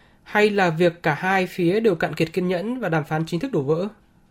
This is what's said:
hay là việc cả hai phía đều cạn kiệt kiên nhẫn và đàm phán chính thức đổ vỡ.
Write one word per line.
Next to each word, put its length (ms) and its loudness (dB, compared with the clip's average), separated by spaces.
hay 260 2
là 200 2
việc 340 0
cả 100 2
hai 340 0
phía 320 0
đều 160 4
cạn 180 -2
kiệt 200 -2
kiên 140 -2
nhẫn 320 -4
và 100 -4
đàm 140 0
phán 220 -4
chính 140 -4
thức 120 -4
đổ 100 0
vỡ. 260 -2